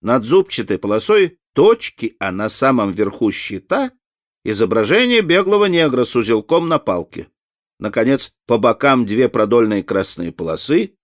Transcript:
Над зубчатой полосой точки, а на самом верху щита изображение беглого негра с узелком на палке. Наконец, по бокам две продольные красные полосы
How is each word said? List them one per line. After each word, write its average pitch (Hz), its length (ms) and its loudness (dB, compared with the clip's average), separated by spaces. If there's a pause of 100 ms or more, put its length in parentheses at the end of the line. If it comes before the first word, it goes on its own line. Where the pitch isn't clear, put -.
Над 113 240 0
зубчатой 120 540 0
полосой 170 580 0 (160)
точки, 190 680 0
а 98 120 -4
на 104 180 -4
самом 123 420 0
верху 101 380 -2
щита 254 600 -4 (520)
изображение 113 760 0
беглого 196 440 2
негра 156 400 2
с - 100 -6
узелком 117 540 0
на 160 100 0
палке. - 480 -6 (520)
Наконец, 117 540 -2 (140)
по 117 100 2
бокам 120 480 2
две 113 240 0
продольные 107 540 2
красные 95 480 -4
полосы 85 720 -4